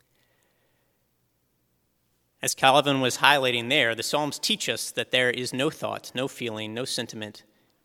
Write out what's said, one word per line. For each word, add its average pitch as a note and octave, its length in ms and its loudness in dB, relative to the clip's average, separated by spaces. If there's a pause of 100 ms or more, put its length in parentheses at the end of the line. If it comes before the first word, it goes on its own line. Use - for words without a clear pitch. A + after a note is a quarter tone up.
(2500)
As B2+ 140 -4
Calvin C3+ 460 4
was B2 160 -2
highlighting C3 520 4
there, B2+ 240 2
the A2+ 80 -6
Psalms C#3+ 380 -2
teach - 280 -4
us A2+ 220 -4
that - 220 -6
there B2+ 180 4
is B2 240 -4
no C3 160 -2
thought, G#2+ 460 -8
no B2+ 120 -4
feeling, A2 460 -8
no B2 120 -6
sentiment A2 580 -10 (420)